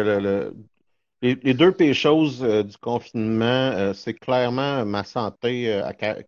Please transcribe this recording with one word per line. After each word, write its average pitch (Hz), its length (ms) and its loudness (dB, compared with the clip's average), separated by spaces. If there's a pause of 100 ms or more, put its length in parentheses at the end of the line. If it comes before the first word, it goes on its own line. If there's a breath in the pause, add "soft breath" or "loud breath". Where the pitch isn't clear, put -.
le, 104 140 2
le, 98 360 -2 (680)
les, 127 200 2
les 135 120 2
deux 160 180 6
pires 160 240 4
choses, 151 480 2
euh, 107 200 2
du 104 140 -16
confinement, 113 680 -2
euh, 117 480 0
c'est 113 220 -10
clairement 127 680 -2
ma 101 200 -4
santé, 120 680 -4
euh, 101 140 -2
à - 120 -6
ca-, 107 200 -4 (100)